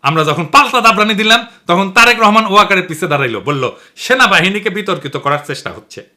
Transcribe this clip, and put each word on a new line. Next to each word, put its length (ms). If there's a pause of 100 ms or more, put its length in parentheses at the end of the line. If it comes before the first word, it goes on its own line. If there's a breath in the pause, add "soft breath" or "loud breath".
আমরা 220
যখন 220
পাল্টা 360
দাবরানি 320
দিলাম, 320 (220 soft breath)
তখন 240
তারেক 280
রহমান 260
ওয়াকারের 420
পিছে 200
দাঁড়াইলো, 340
বলল, 300 (240 soft breath)
"সেনাবাহিনীকে 760
বিতর্কিত 480
করার 300
চেষ্টা 240
হচ্ছে।" 320 (140)